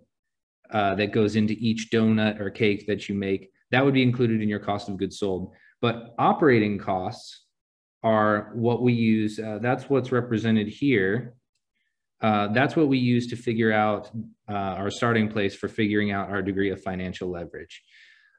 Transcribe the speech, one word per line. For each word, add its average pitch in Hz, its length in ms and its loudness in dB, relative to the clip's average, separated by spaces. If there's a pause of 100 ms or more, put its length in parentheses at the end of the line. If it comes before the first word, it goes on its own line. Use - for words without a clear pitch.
(680)
uh, 101 260 0
that 101 160 0
goes 107 240 2
into 110 240 2
each 113 320 -2
donut 107 480 2
or 98 100 -6
cake 104 380 0
that 104 220 -4
you 101 40 -4
make, 98 380 -4 (200)
that 127 120 4
would 139 100 4
be 135 80 4
included 120 400 2
in 107 60 -2
your 104 100 -2
cost 101 300 -6
of 101 80 -6
goods 92 240 -6
sold. 92 320 -4 (300)
But - 360 -4
operating 117 640 4
costs 95 640 -8 (600)
are 107 500 2
what 117 300 0
we 123 100 4
use. 110 440 2
Uh, 107 240 -6
that's 127 280 -2
what's 127 240 0
represented 113 560 0
here. 113 640 0 (880)
Uh, 104 320 2
that's 139 240 2
what 156 100 4
we 135 120 2
use 123 280 2
to 120 80 -8
figure 113 380 0
out, 107 360 0 (400)
uh, 104 40 -8
our 98 360 -4
starting 113 380 0
place 104 260 -2
for - 140 -8
figuring 104 440 0
out 98 180 -4
our 98 120 -4
degree 98 280 0
of 95 120 -6
financial 92 480 -6
leverage. 85 540 -12 (560)